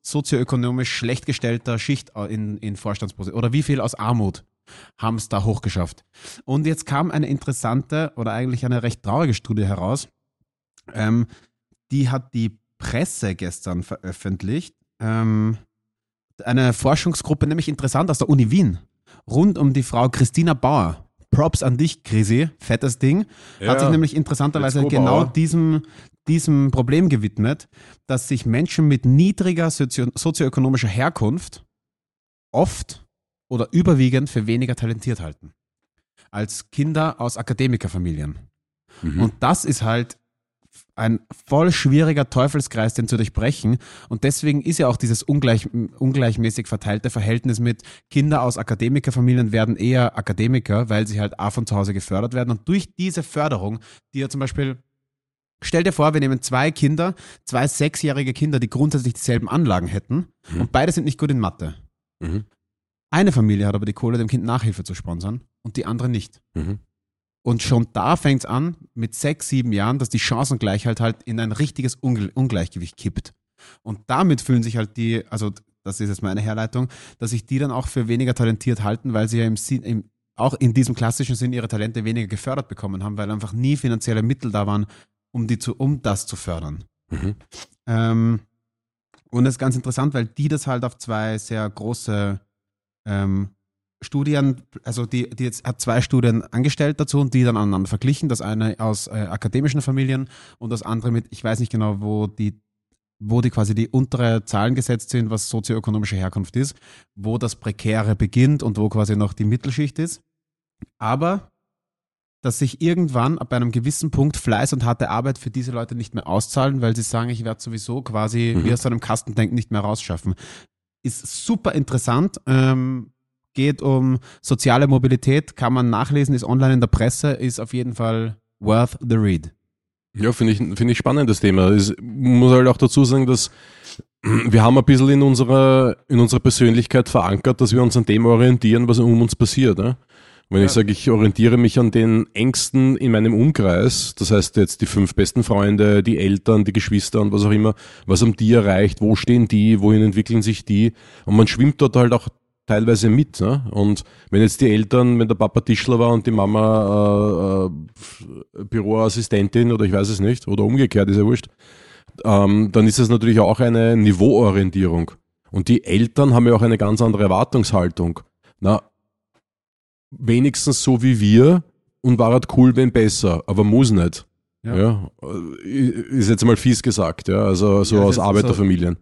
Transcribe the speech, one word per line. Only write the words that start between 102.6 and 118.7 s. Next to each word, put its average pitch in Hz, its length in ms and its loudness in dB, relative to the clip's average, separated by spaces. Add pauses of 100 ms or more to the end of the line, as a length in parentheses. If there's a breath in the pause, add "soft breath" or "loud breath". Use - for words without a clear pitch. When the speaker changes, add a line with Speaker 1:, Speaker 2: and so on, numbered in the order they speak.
Speaker 1:
wo 110 220 -2
die 120 100 0
quasi 107 240 0
die 113 140 -2
untere 120 560 -2
Zahlen 113 320 -2
gesetzt 120 340 -4
sind, 117 200 -2
was 110 180 -6
sozioökonomische 107 640 -4
Herkunft 92 400 -6
ist, 135 220 -4 (400 soft breath)
wo 110 220 -4
das 110 180 -6
Prekäre 107 580 -2
beginnt 131 480 0
und 107 140 -4
wo 107 120 0
quasi 107 280 -2
noch 104 160 -2
die 107 120 -6
Mittelschicht 127 540 -4
ist. 165 220 -8 (800)
Aber 147 520 -4 (920)
dass 120 180 -4
sich 135 200 -2
irgendwann 160 580 0
ab 123 140 -12
einem 120 200 -2
gewissen 127 400 -4
Punkt 143 240 0
Fleiß 117 360 -2
und 123 120 -2
harte 120 260 -2
Arbeit 123 280 -4
für - 120 -12
diese 123 220 -6
Leute 117 240 -8
nicht 117 180 -10
mehr - 140 -8
auszahlen, 131 520 -2
weil 113 140 0
sie 113 80 -4
sagen, 117 280 -4
ich 113 140 -8
werde 110 160 -8
sowieso 117 420 -10
quasi 113 540 -2
Speaker 2:
Mhm. 82 80 0
Speaker 1:
wie 120 80 0